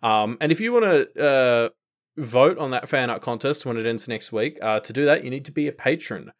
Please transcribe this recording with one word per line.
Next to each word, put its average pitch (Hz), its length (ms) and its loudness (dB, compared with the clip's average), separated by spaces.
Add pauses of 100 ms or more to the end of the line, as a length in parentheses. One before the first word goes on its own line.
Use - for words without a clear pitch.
Um, 110 380 2
and 151 100 0
if 160 100 0
you 226 120 -2
wanna, 196 320 4 (160)
uh, 127 480 2 (480)
vote 135 420 4
on 135 140 -4
that 123 160 -4
fan 131 220 0
art 101 120 -6
contest 120 440 -4
when 120 100 -4
it 113 100 -2
ends 117 220 -4
next 113 240 -8
week, 117 300 -2
uh, 107 180 0
to - 120 -16
do 135 120 0
that, 147 180 4
you 127 80 -8
need 139 140 -8
to 143 80 -18
be 147 160 -2
a - 40 -6
patron. 131 680 -4